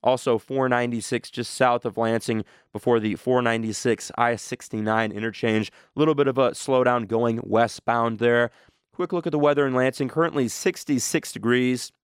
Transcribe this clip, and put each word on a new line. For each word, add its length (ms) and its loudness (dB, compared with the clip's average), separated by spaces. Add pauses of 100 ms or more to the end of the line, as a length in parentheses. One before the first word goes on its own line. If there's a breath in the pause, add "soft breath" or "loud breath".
Also, 340 2
four 320 -2
ninety-six 640 -2
just 240 -8
south 280 2
of 140 -4
Lansing 480 0 (260 soft breath)
before 280 2
the 160 -2
four 260 0
ninety-six 760 -2
I 200 2
sixty-nine 760 -4
interchange. 580 -2 (260 soft breath)
A 40 -8
little 160 4
bit 120 2
of 100 0
a 140 2
slowdown 560 2
going 360 0
westbound 760 0
there. 320 4 (420 soft breath)
Quick 180 -4
look 140 -4
at 60 -2
the 80 0
weather 280 4
in 60 -2
Lansing. 340 0
Currently 400 0
sixty-six 840 -2
degrees 600 0 (120)